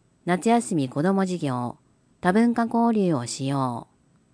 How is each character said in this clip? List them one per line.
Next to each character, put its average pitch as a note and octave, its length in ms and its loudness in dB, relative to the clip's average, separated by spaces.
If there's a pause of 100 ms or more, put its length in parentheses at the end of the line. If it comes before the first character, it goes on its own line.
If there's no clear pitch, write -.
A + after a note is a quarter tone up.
(260)
夏 F3+ 220 0
休 A3+ 280 2
み C3+ 120 0
子 C#3 160 -2
ど F#3+ 100 2
も F#3+ 120 0
事 F3+ 120 -4
業、 B2 400 -4 (440)
多 F3+ 100 2
文 A#3 220 4
化 A#3 100 -2
交 A#3 300 0
流 F#3+ 200 2
を A#2+ 120 -2
し C3+ 200 -8
よ C3+ 460 -4
う。 - 20 -20 (400)